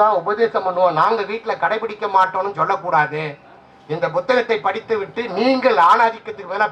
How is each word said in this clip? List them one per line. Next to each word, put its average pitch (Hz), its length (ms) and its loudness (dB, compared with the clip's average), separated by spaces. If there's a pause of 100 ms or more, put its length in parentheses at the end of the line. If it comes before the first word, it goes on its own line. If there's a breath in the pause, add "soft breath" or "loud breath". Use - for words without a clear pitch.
தான் 214 180 4
உபதேசம் 214 460 -2
பண்ணுவோம், 180 340 2
நாங்க 208 220 2 (100)
வீட்டுல 220 220 -6 (100)
கடைபிடிக்க 214 500 -4
மாட்டோம்னு 190 460 0
சொல்லக்கூடாது. 160 640 -2 (720)
இந்த 170 120 -4 (100)
புத்தகத்தை 240 420 0 (100)
படித்து 220 340 -4
விட்டு 190 200 -8 (180)
நீங்கள் 254 380 2 (120)
ஆணாதிக்கத்துக்கு 214 640 0
மேல 208 180 0